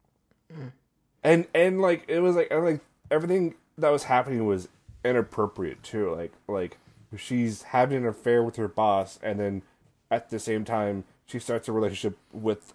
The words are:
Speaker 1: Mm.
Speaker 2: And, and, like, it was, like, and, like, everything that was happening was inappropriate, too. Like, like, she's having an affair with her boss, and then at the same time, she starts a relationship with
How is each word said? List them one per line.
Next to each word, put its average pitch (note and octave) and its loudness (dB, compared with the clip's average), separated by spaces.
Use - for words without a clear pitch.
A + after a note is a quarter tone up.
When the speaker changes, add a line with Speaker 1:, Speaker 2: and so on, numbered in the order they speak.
Speaker 1:
Mm. C3+ -14
Speaker 2:
And, E3+ 4
and, F#3 4
like, F3 2
it D#3+ 0
was, F3+ 4
like, E3+ 2
and, D#3+ 0
like, D#3 0
everything E3+ 0
that D3+ 2
was C#3+ 2
happening B2+ 0
was F#2+ 0
inappropriate, G#2 -2
too. G2+ -4
Like, E2+ -8
like, F#2+ -4
she's A#2 -2
having C3 2
an B2 -2
affair A#2+ 2
with A#2 -2
her G#2+ -2
boss, G2+ 0
and G#2 -4
then G2 -2
at A#2 -2
the A2+ -6
same G#2+ -2
time, G2+ -2
she B2+ -10
starts A#2 -4
a A#2 -4
relationship G#2 -2
with G#2+ -4